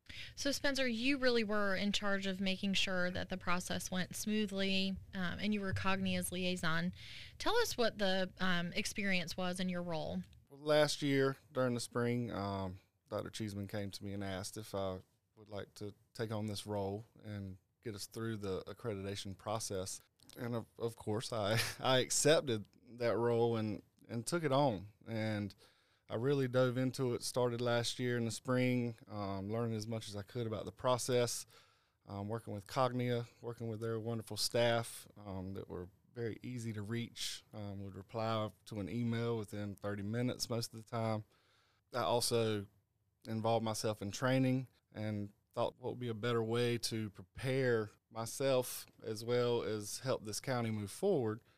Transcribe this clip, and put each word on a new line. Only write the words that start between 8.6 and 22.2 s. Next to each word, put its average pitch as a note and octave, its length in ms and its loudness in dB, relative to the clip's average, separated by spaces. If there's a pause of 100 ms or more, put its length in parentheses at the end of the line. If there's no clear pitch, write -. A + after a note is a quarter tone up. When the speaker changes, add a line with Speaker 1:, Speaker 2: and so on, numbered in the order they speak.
Speaker 1:
experience F#3+ 640 0
was F3+ 240 -2
in F#3 80 2
your F3+ 160 -2
role. F3 400 -2 (260)
Speaker 2:
Well, C#3 140 -20
last D3+ 380 8
year C3+ 340 6 (160)
during B2+ 220 4
the A#2+ 80 2
spring, A#2+ 500 2
um, F#2+ 480 -2 (300)
Doctor G#2 200 -4
Cheeseman G2+ 380 -6
came G2+ 240 -4
to - 140 -12
me G2 80 -6
and G2+ 100 -6
asked F#2+ 320 -4
if G#2+ 180 -12
I F#2+ 260 -2 (360)
would G#2+ 140 -20
like G#2 260 -10
to G#2 180 -10 (220)
take A2+ 160 -4
on G#2+ 160 -2
this G2+ 180 -6
role G#2 400 -2 (200)
and G2+ 320 -8 (260)
get A2+ 120 -8
us G2+ 120 -10
through A2+ 300 -4
the G2 300 -2
accreditation G2 680 -6
process. G#2 640 -4 (380)
And A#2+ 160 -4
of, A2 100 -4 (140)
of A2+ 160 -2
course, A2 380 -4
I, A2 240 2 (120)
<laughs> - 140 -10
I B2+ 160 6
accepted C#3 640 4 (340)